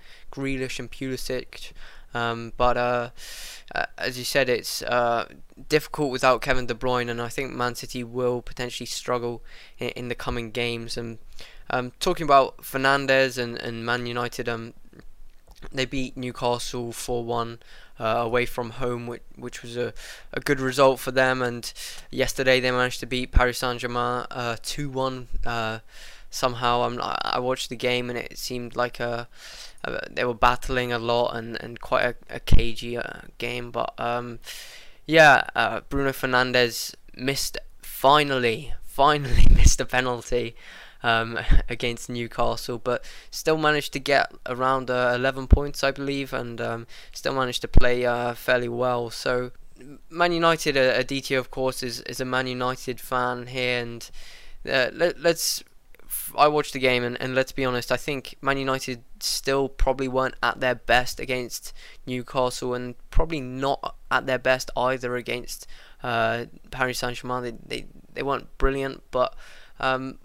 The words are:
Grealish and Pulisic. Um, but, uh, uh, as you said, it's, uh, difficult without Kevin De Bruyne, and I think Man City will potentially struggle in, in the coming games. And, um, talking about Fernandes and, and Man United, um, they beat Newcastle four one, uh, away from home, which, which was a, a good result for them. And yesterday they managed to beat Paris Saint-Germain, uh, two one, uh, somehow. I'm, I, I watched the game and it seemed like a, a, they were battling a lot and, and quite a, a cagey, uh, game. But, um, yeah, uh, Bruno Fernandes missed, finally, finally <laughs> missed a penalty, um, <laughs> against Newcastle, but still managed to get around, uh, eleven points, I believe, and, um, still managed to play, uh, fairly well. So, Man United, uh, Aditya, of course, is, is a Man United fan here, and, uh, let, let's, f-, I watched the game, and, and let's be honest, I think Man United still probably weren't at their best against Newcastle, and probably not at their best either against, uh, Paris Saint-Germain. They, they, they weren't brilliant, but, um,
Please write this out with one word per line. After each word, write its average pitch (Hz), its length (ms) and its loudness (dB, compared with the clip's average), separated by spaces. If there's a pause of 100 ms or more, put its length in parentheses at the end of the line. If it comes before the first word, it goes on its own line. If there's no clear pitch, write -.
(300)
Grealish 135 480 -4
and 120 100 -8
Pulisic. - 840 -8 (420)
Um, 117 420 -4
but, 123 200 4
uh, 123 340 0 (640)
uh, - 120 -2 (120)
as 127 180 -4
you 123 80 -8
said, 135 240 0
it's, - 340 -2
uh, 117 440 0 (420)
difficult 147 440 0
without 127 280 4
Kevin 127 260 2
De 117 80 -2
Bruyne, 123 360 0
and 117 100 -4
I 120 80 -4
think 131 240 -6
Man 123 220 -2
City 123 300 -8
will 123 380 -2
potentially 123 440 -8
struggle 120 560 -4 (380)
in, 120 80 -4
in 123 200 -8
the 120 60 -6
coming 120 380 -6
games. 117 440 -4
And, 117 220 -8 (520)
um, 123 280 -2
talking 170 260 0
about 139 340 6
Fernandes 135 800 2
and, 120 200 -4
and 117 260 -6
Man 120 220 -2
United, 120 420 -4
um, 117 260 -6 (1000)
they 131 140 -2
beat 127 300 -4
Newcastle 120 760 -4
four 120 320 -4
one, 117 340 -4 (400)
uh, 120 60 -4
away 120 400 2
from 120 260 -4
home, 120 360 -4
which, 117 160 -12 (120)
which 123 280 -14
was 120 140 -12
a, 113 180 -4 (380)
a - 80 -6
good 139 200 2
result 131 400 4
for - 100 -6
them. 131 320 2
And 120 300 -4 (380)
yesterday 127 500 2
they 127 100 2
managed 127 300 0
to 139 60 -6
beat 127 260 -4
Paris 123 260 4
Saint-Germain, 123 720 -2
uh, 120 320 -6
two 147 280 -6
one, 131 380 -4 (180)
uh, 113 320 -2 (500)
somehow. 120 540 0
I'm, 120 180 -2
I, - 220 -2
I - 160 -2
watched 127 320 -2
the 123 60 -8
game 123 340 0
and 120 80 -6
it - 180 -10
seemed 120 400 -8
like 120 240 -2
a, 120 260 -4 (580)
a, - 260 -6
they - 140 -2
were 120 100 0
battling 123 580 2
a 120 60 0
lot 117 360 0
and, 113 280 -8
and 117 180 -12
quite - 240 0
a, 120 100 0 (140)
a - 120 -10
cagey, 120 580 8
uh, - 240 -10 (160)
game. 120 320 -6
But, 120 280 -4
um, 120 400 -6 (680)
yeah, 151 380 8 (120)
uh, 113 320 0
Bruno 139 220 0
Fernandes 127 840 0 (220)
missed, 139 400 -4 (240)
finally, 135 1040 2
finally 143 680 8
<laughs> - 40 12
missed - 260 12
a 123 60 -2
penalty, 123 680 0 (480)
um, 113 340 2 (160)
<laughs> - 140 8
against 120 420 -4
Newcastle, 117 680 -2
but 120 260 -2 (260)
still 160 280 0
managed 151 340 2
to 139 80 -6
get 139 320 2 (140)
around, 127 440 0
uh, 123 240 2
eleven 131 320 -2
points, 143 380 4
I 139 80 2
believe, 139 400 -6
and, 120 280 -8
um, 117 260 -6 (260)
still - 220 -6
managed 127 280 -2
to - 60 -6
play, 123 360 8
uh, 120 300 0
fairly 123 340 0
well. 120 420 -2
So, 123 420 -2 (580)
Man 170 220 2
United, 165 440 2
uh, 127 200 6
Aditya, 135 420 0
of 123 120 -2
course, 131 320 -2
is, 123 200 -6
is 131 180 -8
a 131 40 -4
Man 127 220 0
United 127 540 -4
fan 123 480 -2
here, 123 340 0
and, 117 280 -10 (560)
uh, 131 260 2
let, 165 280 0
let's, - 420 0 (420)
f-, - 320 -10
I 147 120 8
watched 151 240 0
the 143 60 -6
game, 127 260 2
and, 120 160 -4
and 131 140 -4
let's 131 180 0
be 135 120 -2
honest, 123 280 -2
I 123 60 2
think - 420 -8
Man 139 160 0
United 131 460 -4 (180)
still 135 480 0
probably 131 400 0
weren't 127 340 -2
at 123 180 0
their 127 140 2
best 123 460 0
against 127 520 -6 (340)
Newcastle, 127 680 -2
and 123 200 -6 (160)
probably 160 300 4
not 131 560 -4 (140)
at 127 160 2
their 131 120 2
best 131 380 0
either 123 400 0
against, 120 500 -8 (360)
uh, 117 440 0 (240)
Paris 127 300 -2
Saint-Germain. 123 420 -4
They, 120 100 -6 (140)
they, 123 200 -8 (280)
they - 80 -6
weren't 135 360 -4
brilliant, 135 520 0
but, - 240 2 (460)
um, 131 440 -2